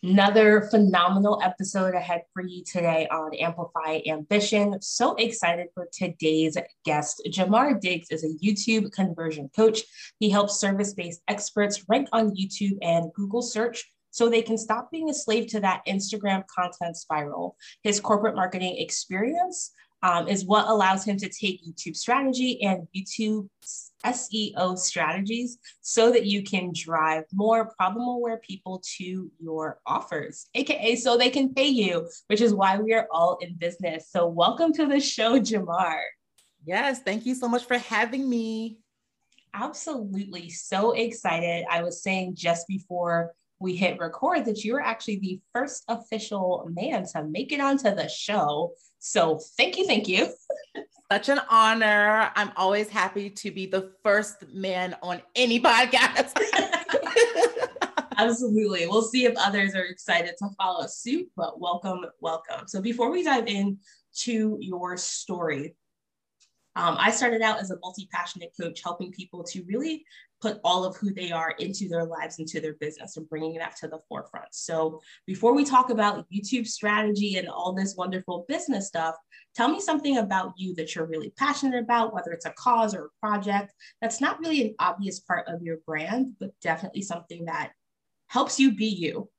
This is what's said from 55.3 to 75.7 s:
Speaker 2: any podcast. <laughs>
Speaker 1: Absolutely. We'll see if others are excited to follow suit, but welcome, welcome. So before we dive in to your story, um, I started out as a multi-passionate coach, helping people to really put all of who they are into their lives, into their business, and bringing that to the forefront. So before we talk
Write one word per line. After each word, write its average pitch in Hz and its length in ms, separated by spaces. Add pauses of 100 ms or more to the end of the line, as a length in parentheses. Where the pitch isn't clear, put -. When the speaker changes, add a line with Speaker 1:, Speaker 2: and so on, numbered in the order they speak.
Speaker 2:
any 240 260
podcast. 247 760
<laughs> - 1800
Speaker 1:
Absolutely. 214 680
We'll 214 160
see 247 220
if 233 140
others 196 360
are 185 100
excited 175 540
to 202 100 (100)
follow 185 280
suit, 320 500
but 170 240
welcome, 180 440 (160)
welcome. - 460
So 190 160
before 240 280
we 359 120
dive 269 240
in 202 320 (440)
to 214 380
your 180 360
story, 170 800 (1000)
um, 170 200
I 208 120
started 226 320
out 214 160
as 190 120
a 180 100
multi-passionate 175 800
coach, 165 240
helping 175 260
people 180 340
to 185 200
really 294 400 (360)
put 208 220
all 185 220
of 185 120
who 202 160
they 180 200
are 160 260
into 196 300
their 170 160
lives, 160 340
into 160 220
their 151 140
business, 156 420
and 156 120
bringing 160 300
that 165 180
to 160 120
the 160 100 (100)
forefront. - 440
So 160 480 (260)
before 220 280
we 285 100
talk 254 260